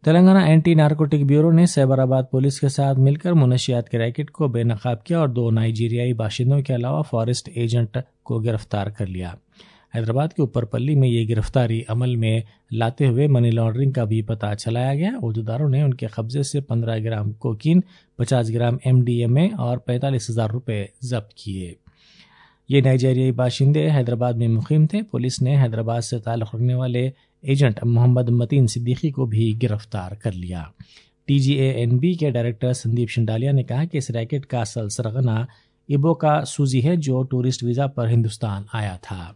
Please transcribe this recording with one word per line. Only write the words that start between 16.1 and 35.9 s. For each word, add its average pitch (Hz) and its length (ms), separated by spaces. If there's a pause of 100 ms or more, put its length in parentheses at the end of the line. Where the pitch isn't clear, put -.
سے 139 180
پندرہ 117 380
گرام 107 340
کوکین، 123 480 (360)
پچاس 120 340
گرام 117 340
ایم 127 200
ڈی 123 80
ایم 120 240
اے 170 120 (100)
اور 123 200
پینتالیس 123 520
ہزار 110 200
روپے 110 340 (180)
ضبط 120 320
کیے۔ 95 400 (920)
یہ 139 120
نائجیریائی 131 520
باشندے 139 580
حیدرآباد 120 420
میں 117 160
مقیم 151 380
تھے۔ 208 160
پولیس 127 400
نے 135 200
حیدرآباد 113 380
سے 117 180
تعلق 113 360
رکھنے 123 200
والے 127 360 (320)
ایجنٹ 135 420
محمد 120 440
متین 120 380
صدیقی 120 440
کو 131 160
بھی 110 360
گرفتار 104 500
کر 107 200
لیا۔ 90 300 (640)
ٹی 139 120
جی 135 140
اے 135 180
این 120 260
بی 165 180
کے 151 160
ڈائریکٹر 120 420
سندیپ 120 380
شنڈالیا 113 420
نے 135 100
کہا 131 220
کہ 170 140
اس 131 120
ریکٹ 120 360
کا 123 140
اصل 110 280
سرغنہ 113 560 (440)
ایبوکا 151 560